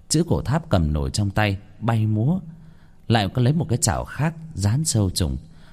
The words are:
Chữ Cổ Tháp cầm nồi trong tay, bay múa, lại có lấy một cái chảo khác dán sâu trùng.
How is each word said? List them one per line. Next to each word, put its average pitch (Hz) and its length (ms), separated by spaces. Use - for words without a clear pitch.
Chữ 156 180
Cổ 76 140
Tháp 123 280
cầm 80 240
nồi 71 160
trong 101 200
tay, 101 280
bay 110 280
múa, 117 320
lại 110 260
có 123 80
lấy 123 120
một 165 160
cái 120 80
chảo 64 280
khác 160 300
dán 104 320
sâu 104 240
trùng. 76 280